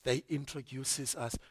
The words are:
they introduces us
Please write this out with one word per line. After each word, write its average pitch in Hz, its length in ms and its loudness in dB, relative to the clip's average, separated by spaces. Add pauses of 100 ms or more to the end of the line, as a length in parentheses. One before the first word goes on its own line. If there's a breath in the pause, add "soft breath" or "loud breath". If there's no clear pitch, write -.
they 127 160 4 (100)
introduces 135 880 -2
us 117 200 -2 (160 soft breath)